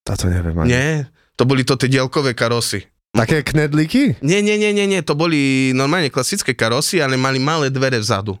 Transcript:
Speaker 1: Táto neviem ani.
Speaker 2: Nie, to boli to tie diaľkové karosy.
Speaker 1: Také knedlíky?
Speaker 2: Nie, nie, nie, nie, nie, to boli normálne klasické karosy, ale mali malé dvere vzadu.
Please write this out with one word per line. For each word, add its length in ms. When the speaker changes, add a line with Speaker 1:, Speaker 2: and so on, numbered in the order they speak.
Speaker 1:
Táto 260
neviem 280
ani. 140
Speaker 2:
Nie, 200
to 100
boli 180
to 140
tie 140
diaľkové 440
karosy. 520
Speaker 1:
Také 300
knedlíky? 760
Speaker 2:
Nie, 200
nie, 160
nie, 160
nie, 140
nie, 140
to 140
boli 580
normálne 380
klasické 420
karosy, 480
ale 160
mali 220
malé 320
dvere 280
vzadu. 420